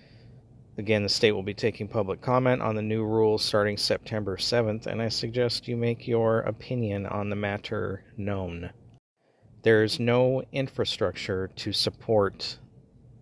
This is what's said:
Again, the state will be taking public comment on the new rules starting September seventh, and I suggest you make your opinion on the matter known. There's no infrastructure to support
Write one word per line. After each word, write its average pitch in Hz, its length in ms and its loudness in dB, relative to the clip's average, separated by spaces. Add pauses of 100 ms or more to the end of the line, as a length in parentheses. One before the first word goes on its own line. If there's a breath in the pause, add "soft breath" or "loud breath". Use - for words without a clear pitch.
(760 loud breath)
Again, 104 280 2
the 98 40 -2
state 110 220 6
will 98 140 -2
be 101 100 -4
taking 107 320 -2
public 98 340 -2
comment 127 400 2
on 110 140 0
the 107 80 -2
new 110 220 -2
rules 110 400 2
starting 104 320 2
September 101 600 -2
seventh, 113 520 0
and 101 120 -4
I 113 80 -2
suggest 120 600 -2
you 120 80 -2
make 117 320 -2
your 113 320 2
opinion 107 680 -4
on 101 240 -4
the 101 60 -4
matter 101 680 -4 (140)
known. 95 560 -6 (920 soft breath)
There's 110 380 4
no 127 500 4
infrastructure 98 1040 -2
to - 180 -6
support - 840 0 (640)